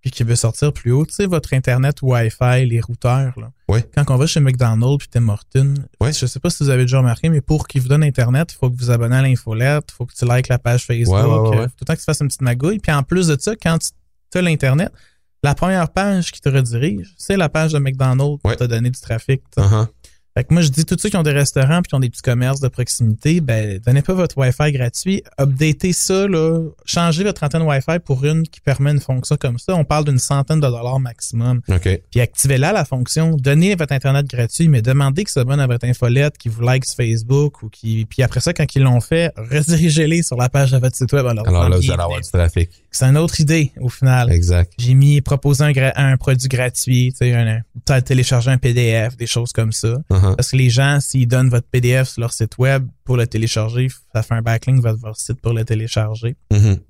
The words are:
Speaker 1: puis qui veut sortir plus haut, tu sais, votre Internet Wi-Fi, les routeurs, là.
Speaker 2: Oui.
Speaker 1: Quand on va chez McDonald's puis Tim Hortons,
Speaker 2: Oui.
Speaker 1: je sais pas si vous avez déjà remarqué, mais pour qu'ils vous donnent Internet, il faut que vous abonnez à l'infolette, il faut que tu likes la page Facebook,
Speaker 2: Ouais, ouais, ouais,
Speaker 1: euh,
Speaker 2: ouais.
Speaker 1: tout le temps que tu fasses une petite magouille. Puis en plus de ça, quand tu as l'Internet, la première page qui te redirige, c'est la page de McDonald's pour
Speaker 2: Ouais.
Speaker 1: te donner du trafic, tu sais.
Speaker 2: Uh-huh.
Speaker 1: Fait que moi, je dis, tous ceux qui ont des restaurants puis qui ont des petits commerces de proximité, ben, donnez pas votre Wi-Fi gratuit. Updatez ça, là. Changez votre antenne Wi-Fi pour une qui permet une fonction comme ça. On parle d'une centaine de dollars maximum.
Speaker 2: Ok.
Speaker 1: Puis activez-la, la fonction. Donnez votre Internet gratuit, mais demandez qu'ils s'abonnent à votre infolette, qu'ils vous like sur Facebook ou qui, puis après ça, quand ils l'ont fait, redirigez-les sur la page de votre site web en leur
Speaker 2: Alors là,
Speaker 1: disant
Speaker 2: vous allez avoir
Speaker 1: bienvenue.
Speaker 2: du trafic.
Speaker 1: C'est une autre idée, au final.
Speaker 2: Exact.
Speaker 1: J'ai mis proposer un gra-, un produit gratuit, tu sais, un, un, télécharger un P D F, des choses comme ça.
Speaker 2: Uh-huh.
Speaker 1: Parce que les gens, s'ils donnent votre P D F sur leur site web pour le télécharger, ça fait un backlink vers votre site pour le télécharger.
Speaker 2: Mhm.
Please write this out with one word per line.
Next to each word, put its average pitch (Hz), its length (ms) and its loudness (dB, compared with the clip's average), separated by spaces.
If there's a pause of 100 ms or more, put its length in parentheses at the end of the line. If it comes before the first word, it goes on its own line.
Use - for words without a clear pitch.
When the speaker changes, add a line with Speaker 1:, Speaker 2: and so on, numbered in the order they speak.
Speaker 1:
puis 131 100 -6
qui - 120 -6
veut 120 140 0
sortir 120 360 -2
plus - 200 -4
haut, 147 140 0
tu - 80 -14
sais, 202 120 -2
votre 170 280 -4
Internet 131 480 0
Wi-Fi, 127 640 0
les 117 160 0
routeurs, 123 580 -2
là. 113 100 -16 (180)
Speaker 2:
Oui. 107 120 2 (140)
Speaker 1:
Quand 143 160 2
on 131 60 4
va 139 100 2
chez 165 120 -2
McDonald's 127 600 2
puis - 120 -10
Tim 117 200 0
Hortons, 135 440 0 (260)
Speaker 2:
Oui. 147 120 0
Speaker 1:
je 127 140 -4
sais 127 120 -6
pas 175 120 -2
si - 120 -4
vous 139 60 2
avez 127 140 2
déjà 127 160 2
remarqué, 127 320 2
mais 151 100 2
pour 156 260 -2
qu'ils - 140 -4
vous 123 80 -4
donnent 151 160 4
Internet, 131 480 0
il - 60 -20
faut 127 120 0
que 123 60 -6
vous 123 140 -4
abonnez 120 260 2
à 131 60 4
l'infolette, 131 680 0
il - 40 -20
faut 120 100 -8
que - 100 -14
tu - 120 -2
likes 123 220 2
la 123 100 0
page 120 260 0
Facebook, 117 300 0
Speaker 2:
Ouais, 104 80 4
ouais, - 60 4 (200)
ouais, 107 80 2
Speaker 1:
euh, 110 60 4
Speaker 2:
ouais. 120 60 -2
Speaker 1:
tout - 120 -10
le - 60 -10
temps 165 80 -2
que 160 60 -6
tu - 40 -14
fasses 156 160 -2
une 143 80 0
petite - 140 -6
magouille. 131 380 -2
Puis - 120 -2
en 143 100 2
plus 175 260 0
de 147 120 2
ça, 214 160 -4
quand 165 220 0 (520)
tu - 80 -4
as 185 40 0
l'Internet, 151 500 0 (500)
la 180 120 2
première 180 360 0
page 190 420 -2
qui - 100 -20
te 147 80 0
redirige, 123 680 -2
c'est 196 220 -2
la 165 100 2
page 156 240 0
de 147 60 0
McDonald's 135 640 0
pour 101 80 0
Speaker 2:
Ouais. 113 60 -2
Speaker 1:
te 127 80 -2
donner 120 260 0
du 127 100 -8
trafic, 117 420 -4 (140)
tu 107 60 2
sais. 101 40 4
Speaker 2:
Uh-huh. 107 200 4 (500)
Speaker 1:
Fait 123 60 -2
que - 100 0
moi, 175 120 4
je 151 40 2
dis, 147 160 0
tous 180 140 -2
ceux 214 120 -2
qui 202 60 -2
ont 175 60 2
des 151 80 0
restaurants 143 500 2
puis 180 100 -4
qui - 40 -4
ont 135 60 0
des 127 100 0
petits - 100 -16
commerces 127 380 -2
de 135 80 -4
proximité, 123 720 -2
ben, 110 380 -4
donnez 131 240 2
pas 190 120 -2
votre 180 220 -2
Wi-Fi 139 360 0
gratuit. 139 500 -4 (180)
Updatez 147 520 0
ça, 190 340 0
là. 165 340 0 (240)
Changez 170 380 0
votre 202 220 -2
antenne 160 180 -2
Wi-Fi 160 420 0
pour 135 200 -2
une 160 180 0
qui - 180 -8
permet 139 300 0
une 143 80 2
fonction 131 380 -2
comme 123 240 -4
ça. 185 160 -2
On 156 80 2
parle 147 220 0
d'une 139 120 2
centaine 139 400 0
de 143 80 2
dollars 123 320 -2
maximum. 120 680 -4
Speaker 2:
Ok. 92 320 0 (100)
Speaker 1:
Puis 120 100 0
activez-la, 139 520 0
la 190 120 0
fonction. 156 520 -2
Donnez 151 400 2
votre 160 160 -2
Internet 139 340 0
gratuit, 123 420 -2
mais 131 140 4
demandez 135 400 0
qu'ils 208 80 -6
s'abonnent 135 300 0
à 135 80 0
votre 123 180 -2
infolette, 123 500 0
qu'ils - 140 -6
vous 113 120 -6
like 131 220 2
sur - 120 -10
Facebook 123 640 -2
ou 110 60 -12
qui, 110 360 -4
puis 127 200 -2
après 123 160 -2
ça, 175 120 -2
quand 156 220 -2
ils 135 80 4
l'ont 123 180 4
fait, 165 360 0
redirigez-les 156 880 0
sur 123 120 -6
la 123 120 0
page 135 240 2
de 131 60 4
votre 127 180 0
site 123 160 -2
web 139 140 2
en 120 80 0
leur 110 120 -4
Speaker 2:
Alors 90 220 4
là, 90 100 4
Speaker 1:
disant - 0 -
Speaker 2:
vous 90 140 2
allez 87 100 -2
avoir 85 60 -2
Speaker 1:
bienvenue. 87 160 -6
Speaker 2:
du - 80 -14
trafic. 85 380 0 (200)
Speaker 1:
C'est - 160 0
une 135 120 6
autre 170 220 0
idée, 156 400 2
au 127 80 -2
final. 127 440 2
Speaker 2:
Exact. 87 460 2
Speaker 1:
J'ai 123 160 2
mis 143 260 6
proposer 143 420 0
un 147 100 2
gra-, 131 240 0
un 135 200 2
produit 131 320 0
gratuit, 123 640 0
tu - 60 -14
sais, 123 160 0
un, 117 260 0 (280)
un, 131 120 2
télécharger 127 500 0
un 131 80 2
P 127 160 0
D 117 360 0
F, 123 60 -16
des 117 100 -8
choses 117 260 -4
comme 113 200 -2
ça. 117 260 -2 (120)
Speaker 2:
Uh-huh. 95 260 2
Speaker 1:
Parce - 160 -2
que 131 40 0
les 127 140 4
gens, 139 300 2
s'ils 131 260 0
donnent 127 240 2
votre 120 160 0
P 127 140 -2
D 123 240 2
F - 60 -8
sur - 100 -10
leur 117 120 -4
site - 260 -4
web 135 280 2 (160)
pour 127 140 -2
le 113 100 0
télécharger, 113 640 -2 (260)
ça 110 80 -2
fait - 120 -4
un 113 80 -2
backlink 117 380 0
vers 113 160 0
votre 110 220 -12
site - 220 -8
pour 117 120 -4
le 113 120 -2
télécharger. 113 720 -4 (160)
Speaker 2:
Mhm. 104 260 4 (120)